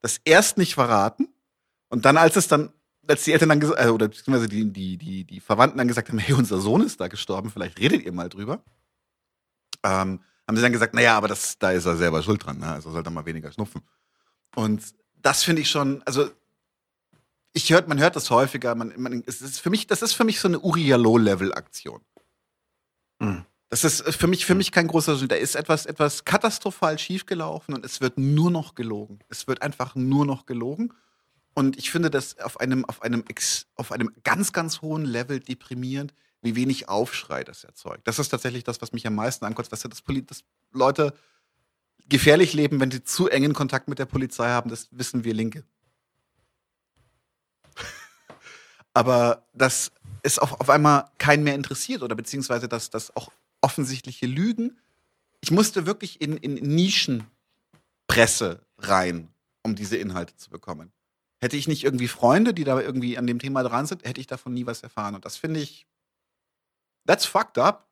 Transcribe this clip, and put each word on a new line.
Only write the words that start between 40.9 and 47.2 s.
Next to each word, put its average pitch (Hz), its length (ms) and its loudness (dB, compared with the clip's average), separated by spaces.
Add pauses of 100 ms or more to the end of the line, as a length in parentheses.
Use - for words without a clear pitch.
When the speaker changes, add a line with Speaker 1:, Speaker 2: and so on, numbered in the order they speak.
Speaker 1:
gefährlich 160 460 6
leben, 147 260 2
wenn 131 100 2
sie 123 140 -10
zu - 240 0
engen 147 240 2
Kontakt 139 360 -2
mit 143 100 -8
der 135 80 -4
Polizei 123 420 -4
haben, 120 220 -2
das 113 220 -14
wissen 123 320 -4
wir 113 100 -2
Linke. 113 280 -4 (2250)